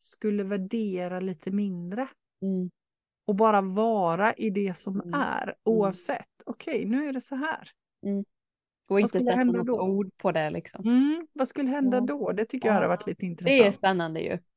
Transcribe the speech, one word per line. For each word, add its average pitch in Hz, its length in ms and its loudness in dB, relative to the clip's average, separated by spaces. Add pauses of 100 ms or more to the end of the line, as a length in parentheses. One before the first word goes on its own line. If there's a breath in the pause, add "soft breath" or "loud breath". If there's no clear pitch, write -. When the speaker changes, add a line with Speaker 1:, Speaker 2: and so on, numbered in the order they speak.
Speaker 1:
skulle 208 440 -4
värdera 190 760 -4
lite 185 300 -6
mindre? 196 580 -4 (340)
Speaker 2:
Mm. 185 280 -2 (560)
Speaker 1:
Och 208 100 0
bara 208 240 6
vara 196 720 2
i - 180 -2
det 190 260 -2
som 196 240 -6
Speaker 2:
Mm. 175 200 -6
Speaker 1:
är, - 220 -2
Speaker 2:
Mm. - 120 -8 (100)
Speaker 1:
oavsett. 214 640 0 (200)
Okej, 262 380 -4
nu 262 240 -2
är 277 40 -4
det 262 80 -6
så - 160 -12
här. 302 320 -6 (380)
Speaker 2:
Mm. 202 120 -2
Och 202 60 -6 (640)
Speaker 1:
Vad 196 120 4
Speaker 2:
inte 226 80 4
Speaker 1:
skulle - 160 0
Speaker 2:
sätta 208 120 2
Speaker 1:
hända 240 220 2
Speaker 2:
något 233 80 -2
Speaker 1:
då? 233 140 0
Speaker 2:
ord 196 360 0
på 185 160 0
det, 156 180 0
liksom. 165 380 -10
Speaker 1:
Mm, 294 440 4
vad 269 160 -2
skulle 277 220 -4
hända 262 260 2
Speaker 2:
Ja. 254 40 2
Speaker 1:
då? 254 320 -2
Det 202 120 -2
tycker 254 240 -2
jag 214 40 6
Speaker 2:
Ja. 202 40 4
Speaker 1:
hade 175 120 2
varit 175 180 -2
lite 185 140 -6
Speaker 2:
Det 196 60 -6
är 180 40 -4
Speaker 1:
intressant. 202 440 6
Speaker 2:
spännande 170 460 0
ju. 175 180 -2 (180)